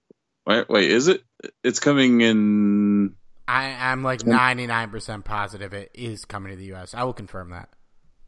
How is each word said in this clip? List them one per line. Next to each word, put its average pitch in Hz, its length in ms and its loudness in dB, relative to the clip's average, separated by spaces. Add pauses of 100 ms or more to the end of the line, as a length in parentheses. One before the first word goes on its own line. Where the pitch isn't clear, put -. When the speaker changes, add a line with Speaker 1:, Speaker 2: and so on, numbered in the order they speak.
(460)
Speaker 1:
Wait, 107 240 2
wait, 95 200 4
is 127 180 4
it? 190 140 4 (400)
It's 123 180 0
coming 131 420 4
in 104 920 2 (320)
Speaker 2:
I, 131 440 -2
I'm, 131 120 -2
like, 131 180 -2
Speaker 1:
Twen- 117 140 2
Speaker 2:
ninety-nine 123 540 2
percent 101 380 -12
positive 101 480 -6
it 101 180 -14
is 117 320 -12
coming 98 280 -12
to 95 40 -14
the 95 100 -16
U 95 100 -14
S. 90 180 -16
I 120 100 -4
will 127 80 -4
confirm 92 380 -12
that. 87 180 -16 (600)